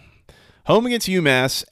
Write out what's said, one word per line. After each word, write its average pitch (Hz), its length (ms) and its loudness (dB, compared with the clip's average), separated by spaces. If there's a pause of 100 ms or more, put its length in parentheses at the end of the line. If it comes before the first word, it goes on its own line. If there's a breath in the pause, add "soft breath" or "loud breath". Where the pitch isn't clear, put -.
(640 soft breath)
home 220 200 2
against 240 220 -4
UMass, 139 640 0